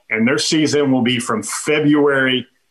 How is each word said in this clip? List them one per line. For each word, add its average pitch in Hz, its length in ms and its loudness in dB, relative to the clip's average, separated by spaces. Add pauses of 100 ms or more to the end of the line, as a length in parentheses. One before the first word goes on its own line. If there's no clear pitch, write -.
and 110 180 0
their 151 120 2
season 147 520 0
will 127 120 2
be 123 160 0
from 113 240 -4
February 143 1040 0 (240)